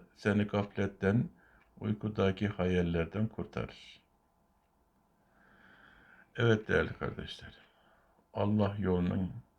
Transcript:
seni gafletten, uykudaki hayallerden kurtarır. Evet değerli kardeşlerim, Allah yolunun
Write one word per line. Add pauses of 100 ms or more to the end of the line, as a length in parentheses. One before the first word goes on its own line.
(160)
seni
gafletten, (500)
uykudaki
hayallerden
kurtarır. (2250)
Evet
değerli
kardeşlerim, (800)
Allah
yolunun (280)